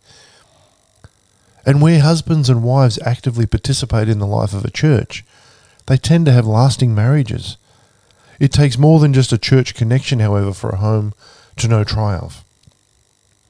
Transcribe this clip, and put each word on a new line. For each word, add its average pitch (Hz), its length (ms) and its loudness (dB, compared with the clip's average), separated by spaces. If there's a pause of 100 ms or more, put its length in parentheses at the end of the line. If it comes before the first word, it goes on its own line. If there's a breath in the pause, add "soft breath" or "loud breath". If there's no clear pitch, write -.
(1700 soft breath)
And 139 160 4
where 160 200 4
husbands 156 480 0
and 120 140 2
wives 123 420 0
actively 117 400 -2
participate 113 640 -2
in 107 100 -2
the 101 80 -4
life 104 260 -4
of 98 120 -6
a - 60 -6
church, - 520 -2 (640 soft breath)
they 135 120 0
tend 165 280 0
to 139 80 4
have 120 140 2
lasting 120 460 0
marriages. 120 640 -2 (800 soft breath)
It 139 120 2
takes 139 260 0
more 156 220 4
than 147 140 2
just 131 180 2
a 117 60 0
church - 380 0
connection, 123 440 -2
however, 101 320 0
for 107 200 -8
a 98 60 -4
home 104 360 -2 (440 soft breath)
to 117 100 -4
know 110 160 2
triumph. 104 600 -6 (1080)